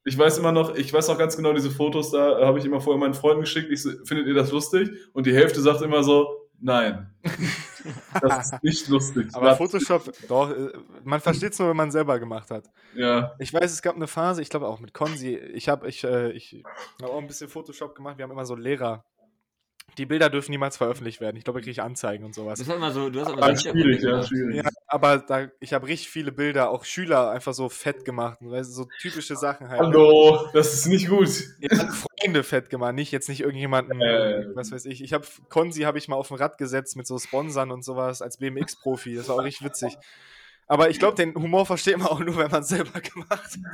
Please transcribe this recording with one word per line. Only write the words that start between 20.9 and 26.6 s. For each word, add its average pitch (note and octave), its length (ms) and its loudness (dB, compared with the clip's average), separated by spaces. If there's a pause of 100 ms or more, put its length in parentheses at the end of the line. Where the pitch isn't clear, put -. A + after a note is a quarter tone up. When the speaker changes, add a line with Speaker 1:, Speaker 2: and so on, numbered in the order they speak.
Speaker 2:
werden. A2 160 -6
Ich A2+ 80 -18
glaube, B2+ 160 -6
da A2+ 40 -18
krieg C3 60 -10
ich A2 120 -8
Anzeigen G#2+ 420 -8
und G#2 100 -16
sowas. G#2+ 240 -10
Speaker 3:
Das B2+ 80 -10
war E3 100 -6
immer E3 140 -4
so, C3+ 200 -4
du B2+ 100 -6
hast D3+ 100 -4
immer C#3 140 -2
Speaker 1:
Ah, C#3 100 6
Speaker 3:
so D#3 160 -2
Speaker 1:
schwierig, D3 320 4
ja, B2 140 2
Speaker 3:
Hintergründe - 0 -
gemacht. B2 120 -2
Speaker 1:
schwierig. B2+ 280 -4
Speaker 2:
Ja, D3 140 -2 (180)
aber C#3+ 300 4
da, C3+ 300 -2 (120)
ich B2+ 120 -8
hab C3 140 -2
richtig E3 220 -6
viele D3 240 -8
Bilder, C#3 380 0